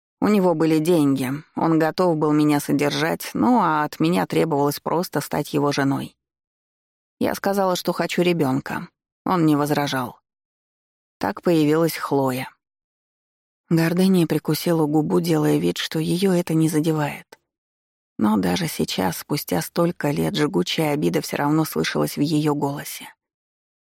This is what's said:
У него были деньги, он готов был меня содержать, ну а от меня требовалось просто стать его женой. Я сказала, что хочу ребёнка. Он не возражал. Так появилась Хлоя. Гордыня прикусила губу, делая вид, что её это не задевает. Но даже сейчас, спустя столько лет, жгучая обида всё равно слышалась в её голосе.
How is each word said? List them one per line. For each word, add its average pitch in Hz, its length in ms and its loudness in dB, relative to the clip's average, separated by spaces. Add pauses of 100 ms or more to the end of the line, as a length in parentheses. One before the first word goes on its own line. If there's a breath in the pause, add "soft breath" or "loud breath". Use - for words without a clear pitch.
(220)
У 190 60 2
него 185 280 4
были 160 240 2
деньги, 143 520 2 (240)
он 165 220 2
готов 160 400 2
был 151 140 0
меня 151 280 2
содержать, 147 720 -2
ну 226 280 2
а 156 220 0
от - 160 -8
меня 175 260 0
требовалось 151 540 0
просто 156 420 -4
стать - 320 -6
его 143 180 0
женой. 139 440 -2 (1040)
Я - 160 -2
сказала, 196 400 0
что 175 180 -4
хочу 170 280 -2
ребёнка. 156 640 0 (380)
Он 175 200 2
не 151 100 4
возражал. 143 640 -2 (960)
Так 202 240 -4
появилась 156 540 2
Хлоя. 131 540 -2 (1200)
Гордыня 175 580 4
прикусила 160 580 0
губу, 156 360 2
делая 151 360 2
вид, 175 200 -2
что - 220 -6
её 175 340 0
это 175 200 0
не 160 160 2
задевает. 151 680 -2 (800)
Но 214 200 2
даже 180 300 0
сейчас, 175 500 -4
спустя - 440 -4
столько 170 500 -2
лет, 160 240 -2
жгучая 156 580 -2
обида 160 280 -2
всё - 160 -8
равно 151 280 2
слышалась 151 520 -4
в 151 40 -4
её 151 320 0
голосе. 147 600 -6 (680)